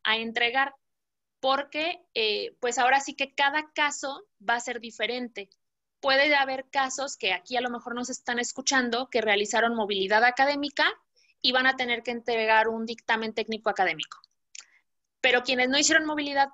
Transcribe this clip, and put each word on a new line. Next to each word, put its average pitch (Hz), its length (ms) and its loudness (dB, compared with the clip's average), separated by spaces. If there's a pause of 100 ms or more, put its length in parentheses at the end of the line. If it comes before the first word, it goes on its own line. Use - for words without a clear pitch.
a 214 140 0
entregar, 233 580 -2 (640)
porque, 302 600 -2 (140)
eh, 208 440 -2
pues 247 200 -2
ahora 254 200 4
sí 277 160 -6
que 269 200 -6
cada 294 400 0
caso 294 500 -4 (160)
va 214 140 0
a 240 60 -2
ser 240 200 -8
diferente. 233 720 -6 (500)
Puede 277 340 4
haber 269 340 0
casos 269 480 -4
que 196 160 -2
aquí 185 240 -4
a 240 40 0
lo 247 100 -2
mejor 240 240 -8
nos 247 160 -6
están 240 300 -6
escuchando 247 680 -2
que 233 120 0
realizaron 220 560 2
movilidad 208 480 2
académica 285 680 2 (500)
y 254 100 2
van 254 160 4
a 262 80 2
tener 240 260 -2
que 247 80 -8
entregar 226 580 2
un 226 180 -2
dictamen 220 480 -4
técnico 220 360 -4
académico. 175 480 -2 (1000)
Pero 254 240 4
quienes 254 240 0
no 262 100 0
hicieron 311 280 4
movilidad, 285 460 0